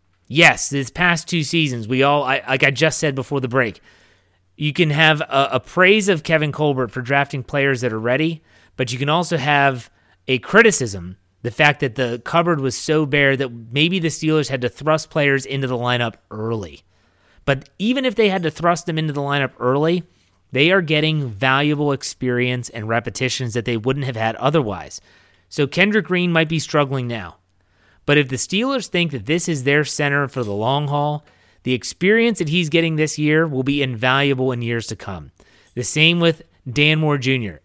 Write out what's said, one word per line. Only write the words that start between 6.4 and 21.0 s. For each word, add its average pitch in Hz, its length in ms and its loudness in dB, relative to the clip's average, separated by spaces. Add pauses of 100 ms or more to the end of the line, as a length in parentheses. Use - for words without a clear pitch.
Colbert 135 360 0
for 127 120 -10
drafting 139 420 -2
players 139 380 0
that 120 120 -2
are 110 60 -4
ready, 143 440 -2 (340)
but 123 160 -4
you 127 60 -6
can 139 100 -2
also 170 300 0
have 139 520 2 (380)
a 127 120 2
criticism, 104 760 2 (240)
the 120 100 -6
fact 147 300 2
that 123 140 -2
the 123 320 -2
cupboard 165 340 2
was 131 160 -2
so 156 300 0
bare 139 280 2
that 131 140 -2 (240)
maybe 165 260 2
the 165 100 0
Steelers 156 420 -2
had 135 100 -4
to 123 80 -2
thrust 156 400 -2
players 139 380 0
into 135 200 -4
the 127 120 -2
lineup 120 380 -2 (140)
early. 107 520 -8 (640)
But 135 320 -4
even 247 260 -2
if 247 100 0
they 214 140 2
had 190 140 0
to 160 80 0
thrust 170 340 -2
them 160 140 -2
into 156 160 -2
the 143 80 -4
lineup 139 360 -2
early, 151 460 0 (480)
they 143 180 4
are 190 120 4
getting 156 440 0